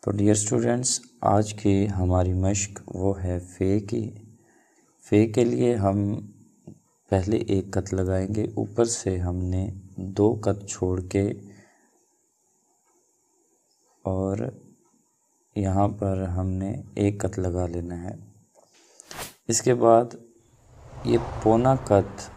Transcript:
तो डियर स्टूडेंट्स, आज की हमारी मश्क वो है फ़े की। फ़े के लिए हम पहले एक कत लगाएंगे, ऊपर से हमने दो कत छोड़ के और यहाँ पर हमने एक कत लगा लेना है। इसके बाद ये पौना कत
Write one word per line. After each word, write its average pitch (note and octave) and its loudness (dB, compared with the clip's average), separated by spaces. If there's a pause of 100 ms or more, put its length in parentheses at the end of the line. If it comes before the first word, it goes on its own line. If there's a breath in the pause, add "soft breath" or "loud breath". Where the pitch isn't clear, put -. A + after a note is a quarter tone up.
तो - -2
डियर G2+ 4
स्टूडेंट्स, A#2 0 (240)
आज G#2 2
की G2+ 2
हमारी F2+ 0
मश्क F#2+ -2 (160)
वो F#2+ -2
है F2+ -4
फ़े F#2+ -2
की। A2+ -6 (1040 soft breath)
फ़े G#2+ 6
के A2+ 2
लिए A#2+ 2
हम G2 0 (1080)
पहले G2 2 (140)
एक G2 0
कत F#2+ -2
लगाएंगे, F#2+ 0 (140)
ऊपर A2 0
से G2+ -2
हमने F2+ -2 (360)
दो G2 2
कत G2+ -4
छोड़ F#2 -2
के G2 0 (2750 loud breath)
और F#2+ -4 (920)
यहाँ G2 2
पर G2 -2
हमने F#2 -4 (140)
एक G2+ 0
कत G2 -4
लगा F2+ -2
लेना F2 -8
है। F2 -12 (1300 loud breath)
इसके B2 2
बाद A#2 6 (880)
ये A#2 4
पौना A#2 2
कत - 2